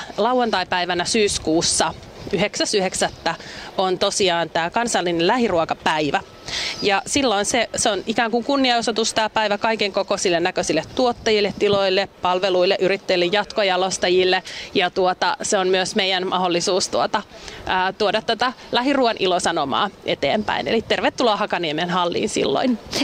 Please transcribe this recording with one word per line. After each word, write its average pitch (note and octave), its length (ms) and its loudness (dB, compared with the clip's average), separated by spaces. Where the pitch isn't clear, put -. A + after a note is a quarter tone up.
lauantaipäivänä F#3 880 0
syyskuussa, E3+ 880 0
yhdeksäs G#3 420 0
yhdeksättä, F#3 600 -2
on F#3 220 2
tosiaan F3+ 500 2
tää E3+ 200 0
kansallinen F3+ 580 0
lähiruokapäivä. E3 920 2
Ja G3 240 2
silloin G#3+ 400 2
se, - 300 0
se - 140 0
on G3 160 -2
ikään A3+ 260 0
kuin A#3+ 120 0
kunniaosoitus A#3+ 720 0
tää A3 160 0
päivä G#3 280 0
kaiken A3 360 0
kokoisille F#3+ 460 0
näköisille F3 440 0
tuottajille, A3 640 0
tiloille, G3 500 2
palveluille, F#3 580 2
yrittäjille, F#3 460 0
jatkojalostajille. F#3 1160 2
Ja F3+ 160 2
tuota, F#3 520 0
se - 160 0
on F#3 100 0
myös F#3 280 0
meidän F#3+ 320 0
mahdollisuus F3+ 640 0
tuota, G3+ 320 0
ää, F#3 280 0
tuoda G#3 280 0
tätä A#3 320 -2
lähiruoan B3 480 2
ilosanomaa F3 720 0
eteenpäin. D#3+ 640 -2
Eli A3+ 140 0
tervetuloa A3 540 0
Hakaniemen F3 540 -2
halliin F#3 400 0
silloin. G#3+ 500 0